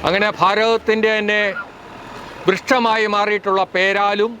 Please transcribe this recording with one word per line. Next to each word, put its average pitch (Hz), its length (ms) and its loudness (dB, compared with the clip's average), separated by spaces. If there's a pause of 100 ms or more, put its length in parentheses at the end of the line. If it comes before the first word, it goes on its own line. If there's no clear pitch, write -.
അങ്ങനെ 202 220 2 (120)
ഭാരതത്തിൻ്റെ 220 760 2
തന്നെ 208 260 0 (1040)
വൃക്ഷമായി 220 680 2
മാറിയിട്ടുള്ള 202 480 0 (120)
പേരാലും 202 640 2